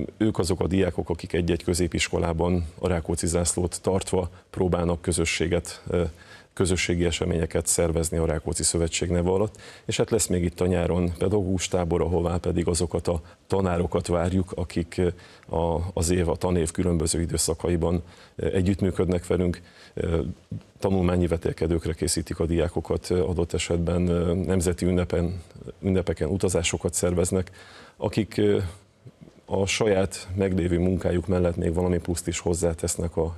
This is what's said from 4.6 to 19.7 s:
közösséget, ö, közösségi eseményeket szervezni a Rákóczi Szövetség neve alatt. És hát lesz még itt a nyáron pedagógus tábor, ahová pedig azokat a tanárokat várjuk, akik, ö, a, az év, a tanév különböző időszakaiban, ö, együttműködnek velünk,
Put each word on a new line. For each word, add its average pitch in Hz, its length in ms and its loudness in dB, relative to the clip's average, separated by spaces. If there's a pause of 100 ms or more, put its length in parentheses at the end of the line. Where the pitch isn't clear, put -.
közösséget, 85 840 0
ö, 87 160 0 (540)
közösségi 87 480 0
eseményeket 85 640 0
szervezni 82 500 0
a 82 80 2
Rákóczi 80 380 -2
Szövetség 85 460 0
neve 87 200 2
alatt. 98 320 0 (240)
És - 120 -2
hát 123 120 0
lesz 110 180 2
még 90 160 0
itt 87 180 -2
a 90 40 4
nyáron 87 520 2
pedagógus 95 500 0
tábor, 87 340 0
ahová 85 360 0
pedig 85 300 0
azokat 87 400 0
a 85 140 0 (260)
tanárokat 87 600 0
várjuk, 90 480 0
akik, 85 420 -4
ö, 92 100 2 (480)
a, 82 240 0 (140)
az 85 160 0
év, 90 200 2
a 73 60 0
tanév 87 360 0
különböző 85 500 0
időszakaiban, 85 840 0 (320)
ö, - 100 -4
együttműködnek 90 800 0
velünk, 87 340 0 (320)